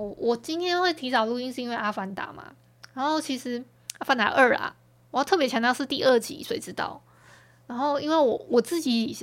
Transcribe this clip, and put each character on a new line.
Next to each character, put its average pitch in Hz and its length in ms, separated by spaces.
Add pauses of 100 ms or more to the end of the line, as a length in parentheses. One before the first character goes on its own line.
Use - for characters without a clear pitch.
(180)
我 233 180
今 311 240
天 359 220
会 359 120
提 262 180
早 233 140
录 240 140
音 254 120
是 247 100
因 240 80
为 233 80
《阿 214 140
凡 196 240
达》 - 180
嘛， - 200 (400)
然 262 120
后 311 140
其 294 180
实 247 220 (400)
《阿 - 60
凡 262 120
达 220 120
二》 247 280
啊， - 180 (360)
我 240 80
要 277 40
特 381 140
别 285 100
强 226 140
调 247 120
是 269 120
第 - 180
二 254 140
集， - 240
谁 - 160
知 - 160
道？ - 280 (680)
然 240 100
后 277 220
因 294 100
为 320 60
我， 277 340
我 240 120
自 330 200
己 226 420